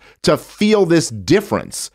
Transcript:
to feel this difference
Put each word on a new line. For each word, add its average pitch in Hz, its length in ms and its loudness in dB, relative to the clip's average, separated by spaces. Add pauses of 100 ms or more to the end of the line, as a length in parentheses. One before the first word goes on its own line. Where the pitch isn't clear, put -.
(240)
to 165 120 2
feel 208 520 0
this 165 220 2
difference 104 840 -4